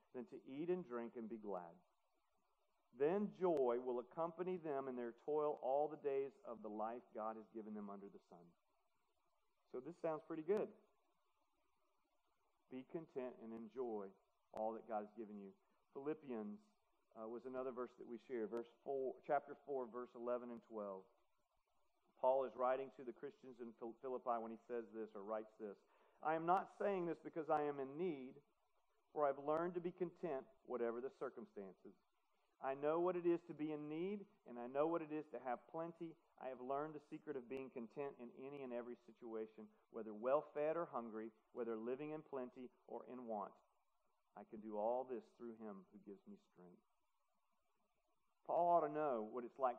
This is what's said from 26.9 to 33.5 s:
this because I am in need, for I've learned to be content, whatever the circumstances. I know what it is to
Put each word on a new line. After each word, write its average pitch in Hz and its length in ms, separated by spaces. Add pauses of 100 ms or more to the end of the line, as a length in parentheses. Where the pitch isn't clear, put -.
this 160 180
because 151 260
I 151 140
am 143 160
in 135 180
need, 143 380 (800)
for 147 120
I've 143 140
learned 156 360
to 180 60
be 175 100
content, 170 540 (200)
whatever 120 360
the 131 180
circumstances. 104 760 (640)
I 135 140
know 151 240
what 180 160
it 175 100
is 170 220
to 160 80